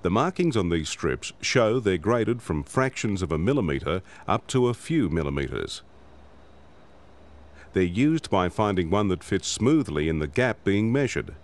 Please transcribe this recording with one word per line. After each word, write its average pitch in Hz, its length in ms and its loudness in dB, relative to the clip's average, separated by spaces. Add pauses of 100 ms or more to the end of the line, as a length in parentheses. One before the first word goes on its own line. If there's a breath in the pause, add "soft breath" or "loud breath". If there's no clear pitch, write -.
The 87 80 2
markings 151 460 0
on 90 100 2
these 82 220 0
strips - 500 -4
show 117 400 2
they're 98 180 0
graded 113 440 0
from 76 220 -2
fractions 120 580 0
of 82 100 -2
a 80 60 0
millimeter 85 640 0 (260 loud breath)
up - 200 -2
to 123 200 2
a 120 60 0
few 143 340 -2
millimeters. 71 720 -4 (1900 loud breath)
They're 95 120 2
used 131 460 0
by 90 200 2
finding 92 400 0
one 101 180 2
that 90 160 -2
fits - 240 -2
smoothly 104 600 2
in 80 100 0
the 76 80 -2
gap 120 380 -2
being 104 260 2
measured. 127 420 -2 (100)